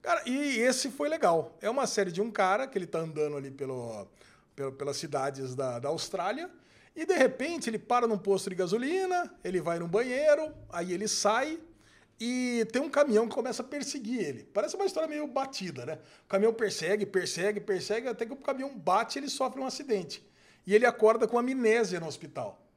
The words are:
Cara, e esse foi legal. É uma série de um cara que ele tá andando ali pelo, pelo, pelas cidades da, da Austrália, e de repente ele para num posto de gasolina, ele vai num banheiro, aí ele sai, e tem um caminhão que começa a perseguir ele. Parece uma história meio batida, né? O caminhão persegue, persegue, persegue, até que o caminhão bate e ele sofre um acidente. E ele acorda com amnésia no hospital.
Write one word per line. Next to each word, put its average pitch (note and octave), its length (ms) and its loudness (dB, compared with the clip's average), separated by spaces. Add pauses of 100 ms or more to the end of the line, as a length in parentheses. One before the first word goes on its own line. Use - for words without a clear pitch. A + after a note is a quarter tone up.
Cara, - 240 0
e C4+ 340 0
esse B3+ 300 2
foi D4 180 -4
legal. F#3 540 2
É G3+ 80 0
uma C4 160 0
série F#3 260 0
de E3+ 80 -6
um A3+ 100 0
cara G3+ 360 2
que C4 100 -6
ele F3+ 100 -4
tá E3 120 -4
andando D3+ 400 -2
ali C3+ 120 -8
pelo, B2 560 -8 (480)
pelo, C3+ 180 -6
pelas C#3 260 -6
cidades C3+ 560 -4
da, B2+ 240 -4
da C#3 100 -4
Austrália, F#3+ 640 -4 (440)
e D#4+ 120 -8
de F#4+ 80 4
repente C4+ 560 2
ele A3 80 -4
para B3 280 2
num A3 120 0
posto G3 320 0
de F#3 60 -8
gasolina, D#4+ 760 0 (100)
ele F3+ 200 -2
vai E3+ 160 0
num E3+ 100 -4
banheiro, C#4+ 640 2 (180)
aí F3 220 -4
ele G3 160 -2
sai, C4 500 2 (600)
e A#3+ 500 0
tem B3 100 0
um D#4 100 -2
caminhão A#3 380 6
que - 60 -8
começa B3 280 -4
a - 20 -4
perseguir C4 560 -6
ele. C3+ 340 -6
Parece - 220 0
uma G4 80 0
história D#4+ 240 0
meio D4+ 180 -4
batida, G3 580 -4
né? D3+ 140 -8 (260)
O - 40 -20
caminhão G#3 240 4
persegue, G#3 520 0
persegue, F#3+ 560 0
persegue, G#3 480 -2
até A#3 180 -4
que A3+ 60 -10
o C4+ 40 -10
caminhão C4 400 -4
bate G3+ 420 2
e - 20 -6
ele C#4+ 80 -8
sofre C4 320 -4
um C4 60 -4
acidente. A3+ 580 -4 (420)
E F#3+ 80 2
ele A#3 120 8
acorda A3+ 400 6
com A#3+ 120 2
amnésia A#3 600 2
no E3 80 -6
hospital. C3+ 540 -10 (160)